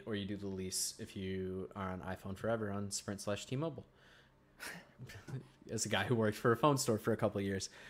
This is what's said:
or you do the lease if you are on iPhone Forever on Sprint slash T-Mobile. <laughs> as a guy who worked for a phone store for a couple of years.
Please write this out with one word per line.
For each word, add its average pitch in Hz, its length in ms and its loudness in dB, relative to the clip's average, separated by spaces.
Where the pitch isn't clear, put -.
or 110 100 -2
you 101 100 0
do 101 120 -2
the 98 100 -4
lease 92 520 -2
if 110 180 -10
you 95 580 -2
are 95 160 -2
on 92 80 -4
iPhone 92 380 -6
Forever 110 340 0
on 101 180 -2
Sprint 98 300 -4
slash 101 260 -2
T-Mobile. 139 400 -4
<laughs> - 640 -12
as 110 140 -2
a 107 40 -2
guy 98 140 4
who 120 120 4
worked 110 220 4
for 120 140 6
a 113 60 6
phone 143 200 6
store 113 200 4
for 113 160 2
a 107 40 0
couple 104 220 2
of 98 60 2
years. 98 240 0